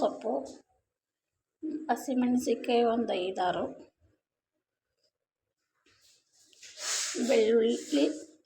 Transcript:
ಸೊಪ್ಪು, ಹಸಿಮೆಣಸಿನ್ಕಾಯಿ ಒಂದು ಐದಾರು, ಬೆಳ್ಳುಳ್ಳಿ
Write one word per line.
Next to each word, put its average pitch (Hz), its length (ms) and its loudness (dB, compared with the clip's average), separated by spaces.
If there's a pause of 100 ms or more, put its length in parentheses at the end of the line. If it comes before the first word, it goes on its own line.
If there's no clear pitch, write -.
ಸೊಪ್ಪು, 233 320 -2 (1600)
ಹಸಿಮೆಣಸಿನ್ಕಾಯಿ 247 1040 0
ಒಂದು 226 200 -2 (120)
ಐದಾರು, 185 400 -2 (3750)
ಬೆಳ್ಳುಳ್ಳಿ 233 760 4 (400)